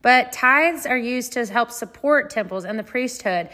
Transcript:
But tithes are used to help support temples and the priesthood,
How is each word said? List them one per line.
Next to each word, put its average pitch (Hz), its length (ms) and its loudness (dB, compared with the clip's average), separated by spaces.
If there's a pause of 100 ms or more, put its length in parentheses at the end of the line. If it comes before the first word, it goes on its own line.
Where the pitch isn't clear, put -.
But 254 300 4
tithes 294 540 2
are 254 120 0
used 247 360 -4
to 240 120 -2
help 226 260 -2
support 285 580 -2
temples 190 340 -6
and 214 160 -8
the 208 40 -6
priesthood, 214 720 -4